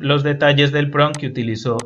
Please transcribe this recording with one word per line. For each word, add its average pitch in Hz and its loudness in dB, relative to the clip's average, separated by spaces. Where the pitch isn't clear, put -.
los 143 0
detalles 143 2
del 147 0
prompt 147 0
que 139 -6
utilizó 117 -4